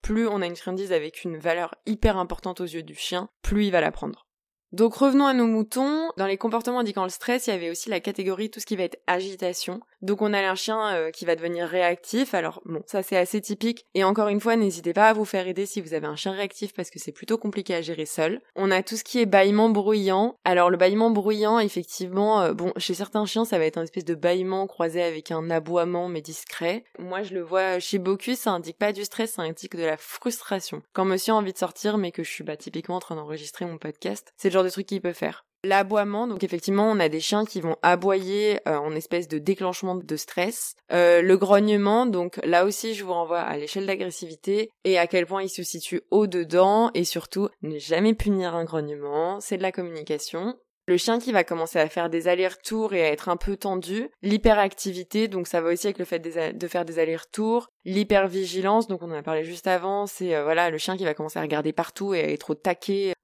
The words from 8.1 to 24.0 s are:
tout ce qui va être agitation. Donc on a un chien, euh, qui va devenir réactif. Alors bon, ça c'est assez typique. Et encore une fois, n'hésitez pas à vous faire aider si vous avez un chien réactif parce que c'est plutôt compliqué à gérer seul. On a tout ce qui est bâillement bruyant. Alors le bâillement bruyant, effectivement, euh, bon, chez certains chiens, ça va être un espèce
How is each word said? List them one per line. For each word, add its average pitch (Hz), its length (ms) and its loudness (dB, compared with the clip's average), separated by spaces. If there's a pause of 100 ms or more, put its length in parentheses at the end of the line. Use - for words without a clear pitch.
tout - 80 -18
ce 208 80 -12
qui - 80 -4
va 185 80 -2
être - 240 -4
agitation. 180 720 -4 (240)
Donc 196 180 -2
on 208 120 2
a 196 80 2
un 190 160 0
chien, 214 380 -2
euh, 160 180 0
qui - 120 -12
va 170 120 2
devenir 170 320 -4
réactif. 180 680 0
Alors 165 300 -2
bon, 160 200 -6
ça 190 200 -4
c'est - 120 0
assez 185 240 2
typique. 220 540 -4
Et 196 80 4
encore 208 240 4
une 208 140 0
fois, 233 160 2
n'hésitez 170 360 0
pas 208 160 6
à 220 40 6
vous 214 120 0
faire 190 220 -4
aider 185 180 -4
si 202 160 -8
vous 160 140 -8
avez 151 140 -2
un 151 80 -6
chien 190 160 -6
réactif 196 420 -6
parce 180 160 -8
que - 80 -18
c'est 151 140 -12
plutôt - 260 -4
compliqué 202 340 -4
à 170 100 -2
gérer 156 220 -6
seul. 165 360 -2 (160)
On 196 160 2
a 185 100 4
tout 220 140 -6
ce - 80 -6
qui - 160 0
est 226 60 4
bâillement 202 420 6
bruyant. 208 680 2 (100)
Alors 180 260 6
le 185 60 2
bâillement 202 340 6
bruyant, 214 500 2
effectivement, 196 840 0
euh, 160 100 4
bon, 175 240 -4
chez 180 180 -4
certains 202 320 -2
chiens, 220 180 0
ça 220 140 0
va 160 80 2
être 156 120 -2
un 165 60 -4
espèce 165 200 -8